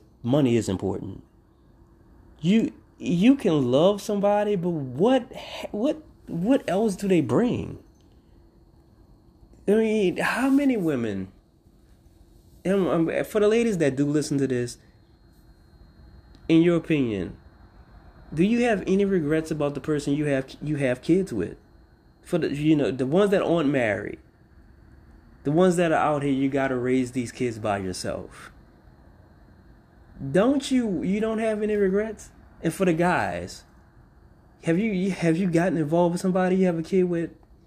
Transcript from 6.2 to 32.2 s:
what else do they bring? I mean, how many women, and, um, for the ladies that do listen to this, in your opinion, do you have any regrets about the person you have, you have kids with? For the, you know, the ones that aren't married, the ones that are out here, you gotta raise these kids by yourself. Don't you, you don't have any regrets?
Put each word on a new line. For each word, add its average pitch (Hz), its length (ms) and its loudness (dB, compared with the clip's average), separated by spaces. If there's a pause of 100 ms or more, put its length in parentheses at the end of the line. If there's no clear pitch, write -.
what 220 420 0
else 202 260 0
do 196 140 -6
they 180 120 4
bring? 135 640 -2 (1900)
I 196 40 4
mean, 214 440 2
how 196 320 -2
many 269 300 2
women, 113 520 -2 (1300)
and, 185 240 0
um, 147 360 0
for - 140 -4
the 208 100 4
ladies 226 300 2
that 139 180 2
do 143 100 0
listen 147 320 0
to 139 80 0
this, 123 320 -4 (1700)
in 165 140 6
your 170 140 4
opinion, 120 600 -2 (960)
do 156 120 2
you 233 200 2
have 220 220 0
any 196 180 2
regrets 160 460 0
about 147 240 -2
the 143 60 -8
person 147 340 -2
you 151 100 -2
have, 135 380 -4
you 147 140 -4
have 131 260 -2
kids 185 300 2
with? 95 240 -4 (640)
For - 160 -2
the, - 160 -2
you 151 220 2
know, 127 140 0
the 131 160 -4
ones 190 240 2
that 190 120 2
aren't 160 260 0
married, 110 500 -2 (1300)
the 143 80 -2
ones 175 240 4
that 170 160 2
are 120 100 2
out 147 200 0
here, 143 100 0
you 135 160 0
gotta 135 280 -2
raise 123 360 0
these 123 200 -6
kids 117 260 -6
by 107 200 -2
yourself. 95 720 -8 (1800)
Don't 254 380 2
you, 233 320 0
you 196 180 0
don't 220 180 -2
have 220 240 -2
any 214 140 -2
regrets? 208 540 -2 (320)